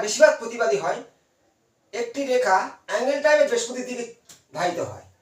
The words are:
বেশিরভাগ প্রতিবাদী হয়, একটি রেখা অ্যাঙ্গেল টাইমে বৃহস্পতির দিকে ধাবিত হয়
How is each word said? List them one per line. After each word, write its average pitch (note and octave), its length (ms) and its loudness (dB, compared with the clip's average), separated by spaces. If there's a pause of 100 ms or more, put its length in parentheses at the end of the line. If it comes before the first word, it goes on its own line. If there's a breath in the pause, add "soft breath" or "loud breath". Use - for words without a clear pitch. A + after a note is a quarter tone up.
বেশিরভাগ A#3+ 360 6
প্রতিবাদী A3+ 440 -2
হয়, D#3+ 160 -4 (920)
একটি A#3 260 -6 (120)
রেখা G#3 240 4 (320)
অ্যাঙ্গেল B3+ 360 0
টাইমে D4+ 260 6
বৃহস্পতির B3 400 -4
দিকে A#3+ 140 -8 (520)
ধাবিত E3+ 240 -2 (100)
হয় - 160 -18 (160)